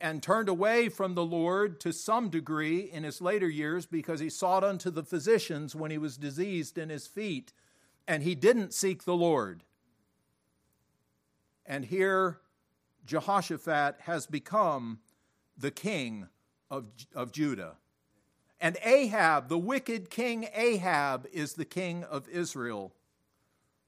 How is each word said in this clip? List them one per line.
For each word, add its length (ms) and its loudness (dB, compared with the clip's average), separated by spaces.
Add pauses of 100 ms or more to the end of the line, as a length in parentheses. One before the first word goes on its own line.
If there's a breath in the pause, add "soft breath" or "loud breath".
and 220 -4
turned 260 2
away 400 4
from 240 -2
the 120 0
Lord 560 0
to 120 -2
some 360 0
degree 500 -2
in 240 -8
his 180 -8
later 280 2
years 360 -2
because 340 -4
he 100 -4
sought 340 2
unto 260 0
the 140 -4
physicians 720 0
when 160 -6
he 60 -4
was 200 -6
diseased 600 -4
in 120 -8
his 180 -10
feet, 460 -8 (540 soft breath)
and 160 0
he 120 2
didn't 380 4
seek 300 -2
the 120 2
Lord. 480 2 (2000)
And 140 -4
here 560 2 (680)
Jehoshaphat 1000 0
has 220 -4
become 720 0 (580)
the 140 -2
king 560 -4 (420)
of, 160 -6 (300)
of 160 -4
Judah. 440 -2 (840)
And 220 0
Ahab, 680 6
the 80 2
wicked 520 -2
king 440 -4
Ahab, 800 2
is 200 -4
the 120 -6
king 380 -6
of 260 -8
Israel. 640 -6 (960)